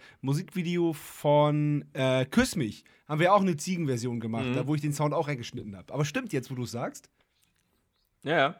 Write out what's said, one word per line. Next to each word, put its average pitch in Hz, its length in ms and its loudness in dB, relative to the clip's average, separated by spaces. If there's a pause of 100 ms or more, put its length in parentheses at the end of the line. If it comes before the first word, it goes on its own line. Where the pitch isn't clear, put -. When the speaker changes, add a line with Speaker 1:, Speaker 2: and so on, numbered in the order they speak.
(200)
Speaker 1:
Musikvideo 170 720 0
von, 147 1000 2
äh, 131 320 2
Küss 247 300 2
mich, 117 280 -4 (240)
haben 151 120 -2
wir 180 140 6
auch 202 80 6
eine 180 160 2
Ziegenversion 131 640 -2
gemacht, 113 260 -2
Speaker 2:
Mhm. 123 100 0
Speaker 1:
da 135 120 -2
wo 151 80 0
ich 151 60 -2
den 147 120 -2
Sound 147 200 0
auch 143 140 -2
reingeschnitten 120 480 -8
habe. - 180 -18
Aber 143 120 0
stimmt 247 280 -6
jetzt, 131 180 -4
wo 131 40 -8
du 123 100 -4
sagst. 120 440 -8 (1120)
Speaker 2:
Ja, 160 140 0
ja. 139 220 4